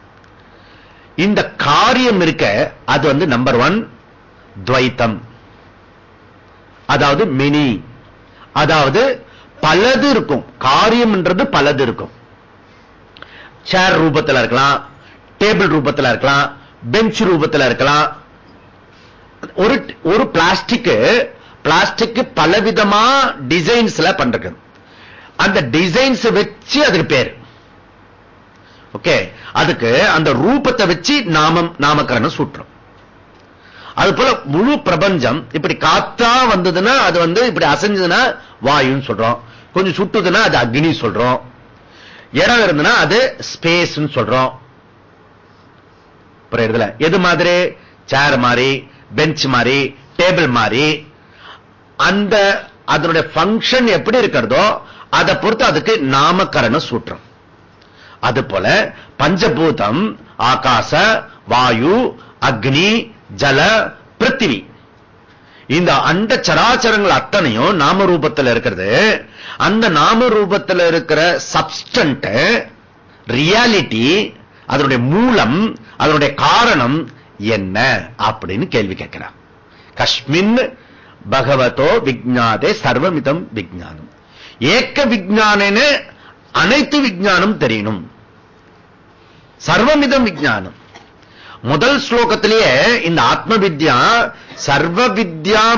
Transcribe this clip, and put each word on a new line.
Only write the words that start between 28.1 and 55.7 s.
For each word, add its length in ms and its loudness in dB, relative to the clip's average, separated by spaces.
ஓகே, 300 0
அதுக்கு 560 0
அந்த 240 2
ரூபத்தை 540 0
வச்சு 360 -2
நாமம், 560 0
நாமகரணம் 580 0
சூட்டுறோம். 320 -6
அது 180 2
போல 300 0
முழு 360 0
பிரபஞ்சம் 720 0
இப்படி 240 -4
காத்தா 540 0
வந்ததுன்னா 480 2
அது 220 2
வந்து 280 2
இப்படி 180 -2
அசைஞ்சதுன்னா 720 0
வாயுன்னு 420 0
சொல்றோம், 340 -2
கொஞ்சம் 320 -2
சுட்டுதுன்னா 360 0
அது 160 2
அக்னி 260 0
சொல்றோம், 580 0
இடம் 280 2
இருந்ததுன்னா 320 2
அது 460 2
ஸ்பேஸ்ன்னு 760 -2
சொல்றோம். 380 -2
புரியுதுல? 460 -2
எது 220 0
மாதிரி? 520 0
சேர் 320 0
மாதிரி, 520 0
பெஞ்ச் 300 -2
மாதிரி, 500 0
டேபிள் 320 2
மாதிரி, 580 0
அந்த 680 0
அதனுடைய 500 0
ஃபங்க்ஷன் 500 0
எப்படி 320 2
இருக்கிறதோ 640 0
அதை 260 0
பொறுத்து 300 0
அதுக்கு 340 0